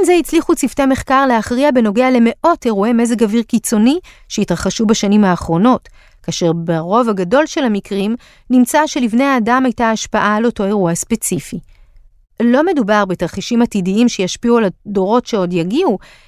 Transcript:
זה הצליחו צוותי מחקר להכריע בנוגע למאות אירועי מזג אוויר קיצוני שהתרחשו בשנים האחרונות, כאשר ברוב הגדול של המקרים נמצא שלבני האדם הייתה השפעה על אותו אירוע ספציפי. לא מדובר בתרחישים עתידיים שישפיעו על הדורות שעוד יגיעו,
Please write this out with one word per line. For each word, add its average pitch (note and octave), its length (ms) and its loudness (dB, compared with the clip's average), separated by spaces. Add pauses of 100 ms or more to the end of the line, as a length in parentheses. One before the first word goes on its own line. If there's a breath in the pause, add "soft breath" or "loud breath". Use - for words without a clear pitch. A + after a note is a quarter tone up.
זה F4 140 4
הצליחו D#4+ 360 0
צוותי C4+ 300 -2
מחקר C4+ 400 0
להכריע B3 460 0
בנוגע A#3+ 400 2
למאות B3+ 540 2
אירועי A3 280 0
מזג A#3 300 0
אוויר A3+ 200 0
קיצוני A#3 560 0 (300 soft breath)
שהתרחשו F#3+ 560 -4
בשנים G#3 380 2
האחרונות, F#3 640 0 (340 soft breath)
כאשר E3 300 -2
ברוב E3+ 560 -2
הגדול G3+ 360 0
של D4+ 180 -4
המקרים G3+ 520 -4 (340 soft breath)
נמצא B3+ 380 2
שלבני B3 360 0
האדם B3+ 420 2
הייתה A#3 260 0
השפעה G#3+ 440 -2
על A3+ 100 0
אותו A3 200 -2
אירוע F#3+ 300 0
ספציפי. - 640 -6 (800)
לא B3 260 2
מדובר G#3+ 400 0
בתרחישים F#3+ 560 -2
עתידיים G#3+ 480 0
שישפיעו A#3 480 -2
על A3+ 60 2 (220)
הדורות G3+ 400 0
שעוד F3+ 280 -2
יגיעו, G3 460 -2 (280 soft breath)